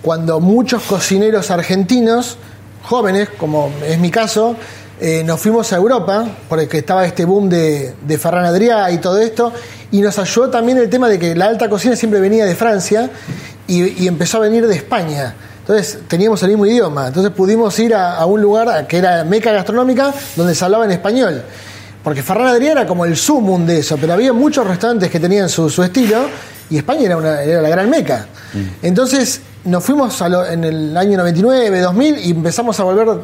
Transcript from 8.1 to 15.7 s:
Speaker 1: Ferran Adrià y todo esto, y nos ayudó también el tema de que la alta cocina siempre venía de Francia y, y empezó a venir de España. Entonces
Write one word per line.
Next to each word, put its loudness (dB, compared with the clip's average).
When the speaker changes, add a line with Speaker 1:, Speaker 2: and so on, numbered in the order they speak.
Speaker 1:
Ferran 0
Adrià 2
y -2
todo 0
esto, 0
y 4
nos 0
ayudó 0
también 2
el 2
tema 2
de 4
que -2
la 2
alta 0
cocina 0
siempre 0
venía 4
de 0
Francia 0
y, 0
y 2
empezó -2
a 2
venir 2
de 2
España. -4
Entonces -2